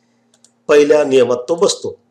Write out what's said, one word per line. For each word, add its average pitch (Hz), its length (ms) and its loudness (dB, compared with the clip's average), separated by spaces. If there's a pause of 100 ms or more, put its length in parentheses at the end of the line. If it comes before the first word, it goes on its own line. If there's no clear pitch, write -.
(680)
पहिल्या 147 340 4
नियमात 127 340 0 (120)
तो 175 60 -2
बसतो - 400 -6 (160)